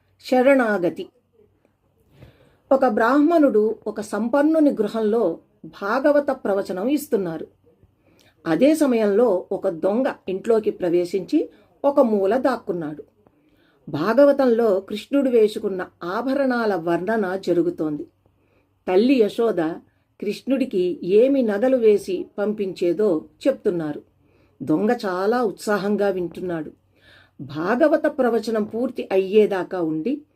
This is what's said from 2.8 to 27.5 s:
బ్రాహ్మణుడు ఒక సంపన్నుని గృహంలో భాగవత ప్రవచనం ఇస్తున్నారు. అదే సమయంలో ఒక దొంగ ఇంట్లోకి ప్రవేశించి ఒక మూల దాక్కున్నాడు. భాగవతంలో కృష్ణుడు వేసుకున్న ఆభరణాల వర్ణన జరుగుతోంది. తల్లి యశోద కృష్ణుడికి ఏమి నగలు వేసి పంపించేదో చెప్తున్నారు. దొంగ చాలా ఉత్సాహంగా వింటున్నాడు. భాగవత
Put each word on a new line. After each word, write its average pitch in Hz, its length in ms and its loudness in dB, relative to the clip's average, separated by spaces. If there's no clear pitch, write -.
బ్రాహ్మణుడు 247 920 4
ఒక 220 140 -8
సంపన్నుని 285 680 2
గృహంలో 208 680 -2
భాగవత 285 640 0
ప్రవచనం 202 580 -2
ఇస్తున్నారు. 196 600 -2
అదే 254 300 4
సమయంలో 226 760 2
ఒక 190 160 -4
దొంగ 196 380 -2
ఇంట్లోకి 208 420 -2
ప్రవేశించి 175 800 -2
ఒక 285 140 2
మూల 214 380 2
దాక్కున్నాడు. 175 680 -4
భాగవతంలో 233 920 4
కృష్ణుడు 262 500 -2
వేసుకున్న 208 580 0
ఆభరణాల 240 720 -2
వర్ణన 180 600 -2
జరుగుతోంది. 170 720 -2
తల్లి 208 260 4
యశోద 202 600 0
కృష్ణుడికి 202 840 -2
ఏమి 247 380 4
నగలు 233 360 0
వేసి 202 480 2
పంపించేదో 190 880 -2
చెప్తున్నారు. 175 540 -2
దొంగ 175 280 0
చాలా 214 520 -2
ఉత్సాహంగా 202 680 -2
వింటున్నాడు. 175 600 -6
భాగవత 240 640 0